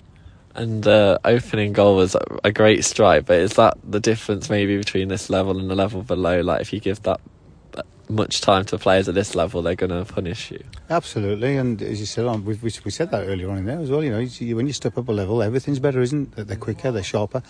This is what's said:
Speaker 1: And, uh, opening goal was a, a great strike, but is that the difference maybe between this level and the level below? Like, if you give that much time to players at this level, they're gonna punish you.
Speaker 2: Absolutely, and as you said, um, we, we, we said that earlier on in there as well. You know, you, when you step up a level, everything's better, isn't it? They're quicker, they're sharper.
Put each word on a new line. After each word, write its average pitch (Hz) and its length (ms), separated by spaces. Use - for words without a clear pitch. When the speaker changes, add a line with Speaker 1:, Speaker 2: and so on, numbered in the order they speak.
Speaker 1:
And, 110 320
uh, 104 380
opening 110 480
goal 101 240
was 92 180
a, - 280
a 107 80
great 107 340
strike, 82 420
but 87 100
is 92 160
that - 240
the 104 120
difference 107 500
maybe 101 300
between 98 300
this 92 200
level 95 300
and 95 100
the 95 60
level 95 260
below? 90 400
Like, 87 200
if - 120
you 104 60
give 98 240
that - 180
much - 320
time 95 240
to - 120
players 95 300
at 90 80
this 101 180
level, 85 280
they're 85 140
gonna 90 280
punish - 480
you. - 100
Speaker 2:
Absolutely, 120 680
and 120 260
as 104 200
you 107 40
said, 117 220
um, 110 160
we, 107 120
we, 113 140
we 101 80
said 175 200
that 98 160
earlier 95 220
on 98 80
in 95 80
there 139 140
as 143 100
well. 147 140
You 139 80
know, 104 80
you, 120 380
when 127 100
you 139 60
step - 240
up 123 100
a 117 40
level, 104 300
everything's 131 380
better, 131 220
isn't 135 360
it? 107 100
They're 107 100
quicker, 113 340
they're 104 100
sharper. 104 480